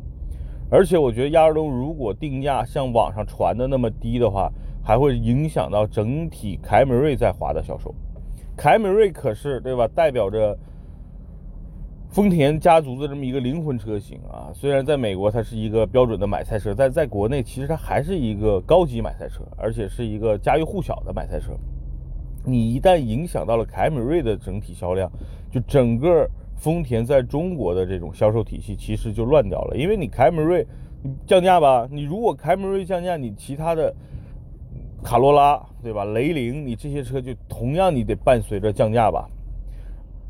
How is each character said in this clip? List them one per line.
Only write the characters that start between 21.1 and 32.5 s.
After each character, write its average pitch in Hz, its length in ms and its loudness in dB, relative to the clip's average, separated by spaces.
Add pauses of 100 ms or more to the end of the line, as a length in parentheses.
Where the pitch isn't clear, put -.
买 85 160 -6
菜 87 100 -6
车。 - 140 -8 (920)
你 120 300 2
一 135 60 -2
旦 180 180 6
影 123 260 -2
响 107 220 -4
到 113 100 2
了 113 80 0
凯 104 240 -2
美 151 120 -2
瑞 147 200 0
的 113 160 0
整 98 240 -8
体 90 140 -12
销 90 200 -4
量， 92 140 0 (420)
就 127 100 -2
整 117 380 2
个 160 300 4 (260)
丰 165 280 -2
田 120 220 0
在 135 160 4
中 151 340 -2
国 95 200 -2
的 92 100 2
这 92 140 -4
种 85 160 -8
销 107 180 4
售 113 100 2
体 90 160 -8
系 98 160 -8
其 107 220 -4
实 110 160 -4
就 113 140 -2
乱 135 200 4
掉 85 180 -4
了。 - 120 -4
因 131 100 0
为 214 100 2
你 165 100 -2
凯 135 240 4
美 165 100 -2
瑞 160 260 2 (600)
降 190 160 6
价 180 180 6
吧， 131 300 6
你 147 120 -8
如 147 160 -4
果 220 140 2
凯 143 240 0